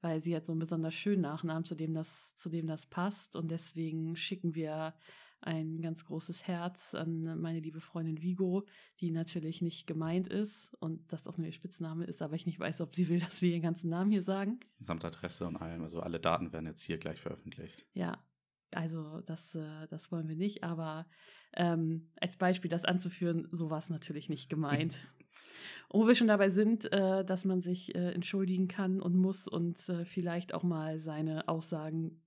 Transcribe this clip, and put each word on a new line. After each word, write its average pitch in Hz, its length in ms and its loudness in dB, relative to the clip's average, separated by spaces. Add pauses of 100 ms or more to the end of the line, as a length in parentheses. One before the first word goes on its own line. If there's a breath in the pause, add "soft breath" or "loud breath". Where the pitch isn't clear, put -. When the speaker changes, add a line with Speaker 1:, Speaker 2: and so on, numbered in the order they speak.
Speaker 1:
weil 160 200 0
sie 170 140 2
hat 160 100 -2
so 165 80 -2
einen 160 60 2
besonders 160 340 0
schönen 202 300 2
Nachnamen, 156 420 -2
zu 165 120 -6
dem 160 180 -2
das, - 400 -6
zu - 140 -8
dem 165 180 -2
das 156 200 -4
passt. - 500 -4
Und 165 160 -2
deswegen 160 640 -2
schicken 170 400 -2
wir 156 360 -2 (480 loud breath)
ein 160 400 -2
ganz 165 240 -4
großes - 440 -6
Herz 175 480 -4
an 165 440 -2
meine 165 200 -2
liebe 156 200 -10
Freundin 160 420 -4
Vigo, 185 440 2 (340 loud breath)
die 170 120 0
natürlich 165 500 -2
nicht - 240 -4
gemeint 165 420 0
ist - 520 -4
und 160 320 -6
das - 160 -8
auch - 100 -8
nur 160 80 -2
ihr 165 60 -6
Spitzname 165 540 -6
ist, - 160 -6
aber 151 120 -4
ich 165 120 -4
nicht 170 120 -4
weiß, 160 220 -2
ob 170 120 -4
sie 175 160 2
will, 175 120 4
dass 170 200 -4
wir 180 100 6
ihren 170 120 0
ganzen 170 260 0
Namen 180 220 2
hier 196 140 4
sagen. 196 340 0 (220)
Speaker 2:
Samt 85 240 -4
Adresse 87 420 -4
und 80 100 -4
allem, 82 280 -6
also 82 160 -6
alle 85 180 -2
Daten 82 340 2
werden 80 140 -4
jetzt 82 160 -8
hier 82 160 -4
gleich 80 220 -6
veröffentlicht. - 720 -10
Speaker 1:
Ja, 180 260 -4 (540)
also 160 540 -4
das, - 280 -10
äh, 156 340 -8
das - 220 -12
wollen 160 180 -2
wir 156 80 -4
nicht, 202 280 -2
aber, 165 420 -4 (480 loud breath)
ähm, 165 540 2 (120)
als - 160 -4
Beispiel 180 340 2
das 170 140 0
anzuführen, 175 680 2
so 165 180 -2
war's 156 200 -4
natürlich 151 380 -6
nicht 143 220 -6
gemeint. 151 460 2
Speaker 2:
<laughs> - 120 -14 (800 loud breath)
Speaker 1:
Und 208 140 6
wo 220 40 8
wir 240 80 12
schon 233 140 8
dabei 202 220 8
sind, 214 420 4
äh, 190 320 4
dass 185 200 0
man 185 160 4
sich, 180 340 -2
äh, 175 180 2
entschuldigen 185 560 2
kann 190 320 2
und 175 160 2
muss 185 320 4
und, 170 280 0 (140)
äh, 175 160 0
vielleicht 175 480 -2
auch 165 80 0
mal 160 380 0
seine 156 480 -2
Aussagen 160 800 -2